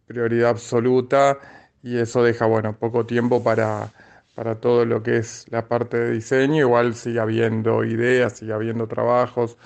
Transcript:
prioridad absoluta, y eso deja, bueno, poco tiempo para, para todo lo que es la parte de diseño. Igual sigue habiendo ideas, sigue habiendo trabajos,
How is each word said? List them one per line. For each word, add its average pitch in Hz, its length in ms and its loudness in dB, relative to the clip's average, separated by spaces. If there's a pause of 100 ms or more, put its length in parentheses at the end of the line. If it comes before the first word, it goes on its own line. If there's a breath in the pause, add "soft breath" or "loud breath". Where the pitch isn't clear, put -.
prioridad 117 440 0
absoluta, 127 880 2 (440 loud breath)
y 120 160 -8
eso 117 240 0
deja, 117 240 2
bueno, 110 320 0
poco 117 280 -2
tiempo 120 360 0
para, 110 500 0 (420 soft breath)
para 113 260 -6
todo 120 240 4
lo 117 180 -2
que 117 160 0
es - 320 -8
la 117 180 -4
parte 120 300 -2
de 117 140 -2
diseño. 135 500 0
Igual 120 320 4
sigue 117 260 -4
habiendo 113 640 0
ideas, 117 540 0
sigue 110 140 -10
habiendo 113 360 -4
trabajos, 117 760 0